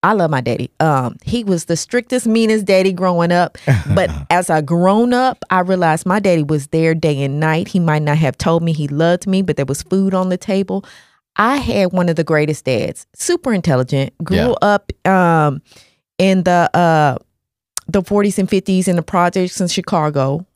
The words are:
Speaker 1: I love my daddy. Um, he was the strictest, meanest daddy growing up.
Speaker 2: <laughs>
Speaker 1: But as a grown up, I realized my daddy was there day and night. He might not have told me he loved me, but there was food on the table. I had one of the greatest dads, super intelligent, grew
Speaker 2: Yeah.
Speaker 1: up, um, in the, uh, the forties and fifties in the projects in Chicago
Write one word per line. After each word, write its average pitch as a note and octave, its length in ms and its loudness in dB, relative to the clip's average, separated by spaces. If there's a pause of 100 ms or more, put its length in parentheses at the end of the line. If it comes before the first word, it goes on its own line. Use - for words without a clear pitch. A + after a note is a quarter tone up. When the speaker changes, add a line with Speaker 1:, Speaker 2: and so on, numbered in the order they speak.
Speaker 1:
I F#3+ 120 2
love E3+ 180 0
my C#3 80 0
daddy. A#2+ 400 -4
Um, C3+ 440 0
he A#3+ 200 -4
was F#3 220 -2
the E3+ 100 -2
strictest, B3 500 -4
meanest A3 400 2
daddy F#3+ 280 4
growing F3 400 0
up. F3 240 0 (100)
Speaker 2:
<laughs> B2+ 260 0
Speaker 1:
But F#3 160 2 (200)
as F3+ 200 0
a D#3+ 120 2
grown F#3 520 2
up, B3 360 0
I F#3 100 2
realized F3+ 460 0
my F#3 140 0
daddy F3+ 240 2
was C#3+ 240 -2
there D#3+ 280 0
day D3+ 280 0
and C#3 160 -4
night. D#3+ 280 0
He G3 120 -2
might D3+ 240 0
not D3+ 140 0
have C#3+ 200 0
told E3 260 0
me E3 80 0
he D3+ 160 -2
loved E3 400 0
me, F#3+ 140 0
but G3 160 -2
there C#3 80 -2
was C#3 180 -6
food F#3+ 300 -2
on F#3 160 -2
the F3+ 80 -2
table. G3 480 -4 (500)
I A#3+ 220 2
had G#3 340 0
one F3+ 160 0
of E3 80 0
the E3 80 -2
greatest D3+ 420 -2
dads, - 480 -4
super F4 400 -4
intelligent, C#3 600 0 (100)
grew F#3 140 0
Speaker 2:
Yeah. A#3 240 2
Speaker 1:
up, G3+ 300 0 (160)
um, E3 540 2 (560)
in F#3+ 260 2
the, F3 300 2
uh, D#3 440 2 (680)
the F#3+ 160 0
forties G#3 360 0
and F#3+ 100 0
fifties F#3+ 380 0
in F3+ 80 0
the F3 60 0
projects F3 580 -2
in F3+ 80 0
Chicago D3+ 800 -2 (100)